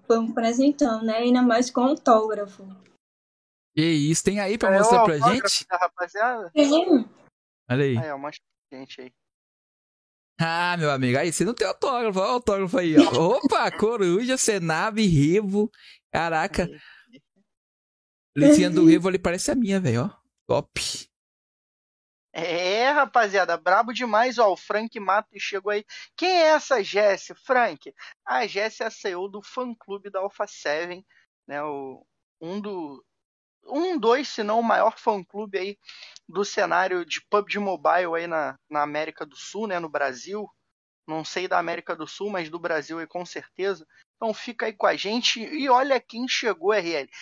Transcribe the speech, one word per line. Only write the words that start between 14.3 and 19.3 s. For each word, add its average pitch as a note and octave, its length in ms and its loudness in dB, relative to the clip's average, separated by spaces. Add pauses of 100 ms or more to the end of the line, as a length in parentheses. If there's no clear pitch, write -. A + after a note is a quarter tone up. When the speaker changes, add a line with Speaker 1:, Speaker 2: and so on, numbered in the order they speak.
Speaker 2:
Senab, G3 640 -2
Revo, G3 680 2 (420)
caraca. E3 520 -2
Speaker 3:
Aí. - 560 -16 (1160)
Speaker 2:
Letrinha F3+ 340 8
do E3 160 6
Revo E3+ 200 8
ali F#3 140 0
parece F3+ 320 -2